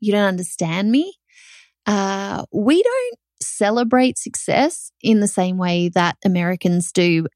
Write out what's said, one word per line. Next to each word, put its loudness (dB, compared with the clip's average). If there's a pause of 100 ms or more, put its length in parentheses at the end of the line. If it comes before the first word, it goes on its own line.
You 0
don't 4
understand -2
me. 2 (720)
Uh, -2
we 2
don't -2 (240)
celebrate 0
success -2 (120)
in 4
the 0
same -2
way 0
that 0
Americans 0
do. 2